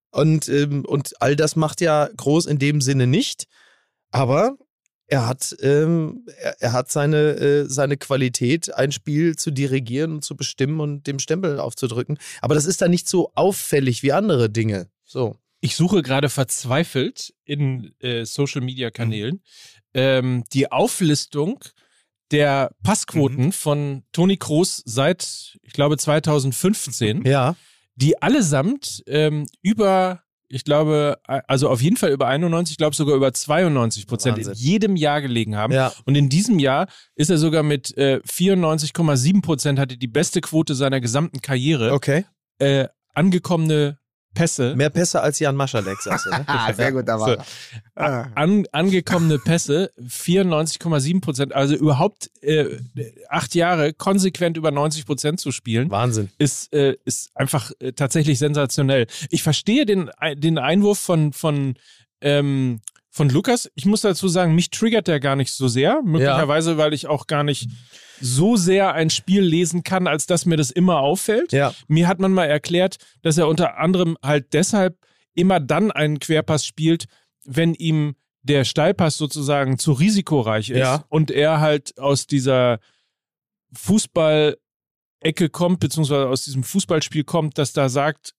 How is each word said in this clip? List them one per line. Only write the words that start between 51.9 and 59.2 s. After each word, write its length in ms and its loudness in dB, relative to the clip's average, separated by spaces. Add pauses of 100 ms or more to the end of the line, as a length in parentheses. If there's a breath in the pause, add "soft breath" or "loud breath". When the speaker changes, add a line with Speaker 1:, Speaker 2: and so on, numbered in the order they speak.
Speaker 2:
äh, 360 0 (520)
acht 240 -4
Jahre 400 2
konsequent 640 0
über 120 0
neunzig 360 -2
Prozent 340 -2
zu 100 -6
spielen, 400 -2
Speaker 1:
Wahnsinn. 380 0 (100)
Speaker 2:
ist, 360 -2
äh, 300 2
ist 300 -8
einfach, 460 -2
äh, 120 -6
tatsächlich 460 0
sensationell. 680 2 (240 loud breath)